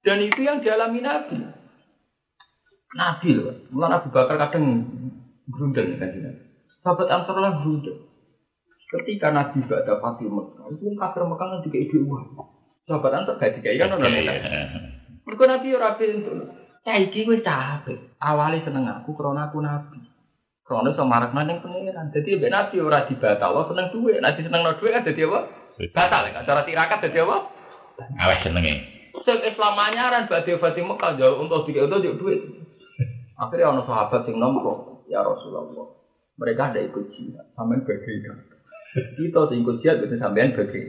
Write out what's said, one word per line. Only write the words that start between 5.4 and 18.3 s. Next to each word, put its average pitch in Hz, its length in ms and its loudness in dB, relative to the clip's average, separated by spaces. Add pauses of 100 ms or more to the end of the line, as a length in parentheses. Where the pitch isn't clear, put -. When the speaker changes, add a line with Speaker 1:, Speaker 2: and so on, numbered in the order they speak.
Speaker 1:
grundel 135 480 -2
kan 95 80 -4
Nabi. - 400 -12 (320)
Sahabat 180 320 2
Ansor 175 240 0
lah 190 240 2
grundel. 151 480 -4 (840)
Ketika 202 400 -2
Nabi 143 380 2
gak 110 160 2
ada 104 160 2
Fatih 117 320 -4
Mekah, - 420 -8
itu 156 80 -12
wong 208 140 -4
kafir 180 320 -4
Mekah 170 180 -4
kan 185 160 -8
dikei 151 300 -2
duit 139 160 2
uang. - 320 -8 (480)
Sahabat 147 320 0
Ansor 135 160 -2
gak 110 240 0
dikei 107 160 0
kan, 160 160 2
Speaker 2:
Oke, 180 80 -2
Speaker 1:
orang 123 160 2
Speaker 2:
iya. - 80 0
Speaker 1:
Mekah. 69 280 -4 (760)
Mergo 214 160 4
Nabi 262 320 4
ora 214 240 0
pintu. 214 320 -2 (480)
Saiki 214 480 0
wis 226 160 4
capek. 139 720 -4
Awale 151 460 0